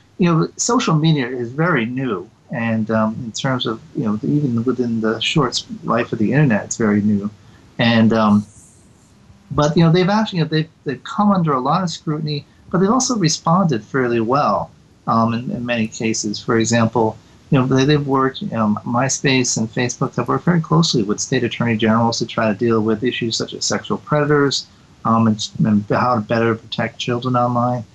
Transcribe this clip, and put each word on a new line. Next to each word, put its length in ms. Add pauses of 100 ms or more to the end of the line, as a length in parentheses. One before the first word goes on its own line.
(180)
you 80
know, 300
social 400
media 320
is 240
very 340
new. 420 (220)
And, 400
um, 320
in 100
terms 340
of, 120 (160)
you 100
know, 180
even 420
within 380
the 180
short 300
s-, 160 (180)
life 300
of 40
the 140
internet, 320
it's 140
very 240
new. 280 (480)
And, 360
um, 320 (1040)
but, 260
you 80
know, 80
they've 160
actually, 300
you 60
know, 40
they've, 200 (160)
they've 200
come 260
under 220
a 80
lot 220
of 80
scrutiny, 560 (240)
but 80
they've 120
also 260
responded 680
fairly 360
well, 500 (360)
um, 280
in, 160
in 160
many 220
cases. 520
For 160
example, 600 (320)
you 100
know, 60
they, 180
they've 220
worked, 360 (120)
um, 320
MySpace 720
and 120
Facebook 460
have 120
worked 180
very 160
closely 400
with 180
state 240
attorney 320
generals 440
to 60
try 220
to 60
deal 260
with 240
issues 320
such 160
as 140
sexual 320
predators, 680 (380)
um, 220
and, 220 (180)
and 240
how 240
to 80
better 320
protect 420
children 400
online. 480 (100)